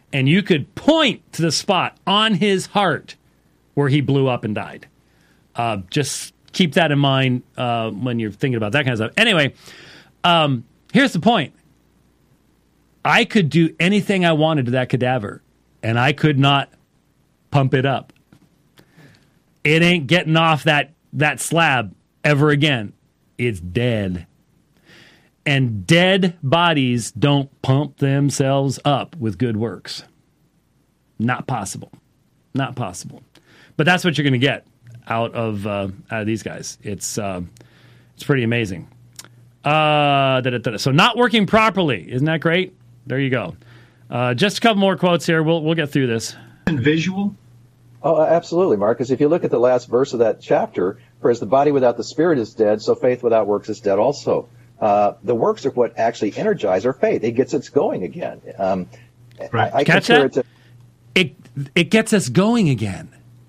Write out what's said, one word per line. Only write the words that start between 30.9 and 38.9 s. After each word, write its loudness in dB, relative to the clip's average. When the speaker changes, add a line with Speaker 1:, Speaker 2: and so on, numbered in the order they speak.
Speaker 1:
Not -2
possible. -8
Not -4
possible. -12
But 0
that's 2
what 0
you're 0
gonna 2
get, -2
out -4
of, -6
uh, -4
out -6
of -6
these -4
guys. -14
It's, -10
uh, -6
it's -20
pretty 0
amazing. -4